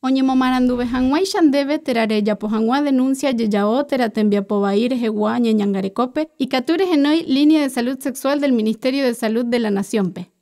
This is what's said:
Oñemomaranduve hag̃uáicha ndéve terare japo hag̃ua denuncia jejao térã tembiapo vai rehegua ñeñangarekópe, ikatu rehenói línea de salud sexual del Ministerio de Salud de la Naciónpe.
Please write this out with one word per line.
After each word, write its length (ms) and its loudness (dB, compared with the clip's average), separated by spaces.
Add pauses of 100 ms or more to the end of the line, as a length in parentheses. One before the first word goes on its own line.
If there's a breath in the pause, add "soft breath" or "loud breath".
Oñemomaranduve 800 2
hag̃uáicha 560 0
ndéve 380 2
terare 420 0
japo 260 -2
hag̃ua 340 0
denuncia 520 0
jejao 560 0
térã 200 0
tembiapo 520 0
vai 260 0
rehegua 520 -2
ñeñangarekópe, 880 0 (100)
ikatu 400 -2
rehenói 500 2
línea 360 4
de 60 -2
salud 300 -4
sexual 400 -2
del 140 2
Ministerio 500 0
de 120 0
Salud 300 -2
de 140 0
la 120 -2
Naciónpe. 580 -2 (120)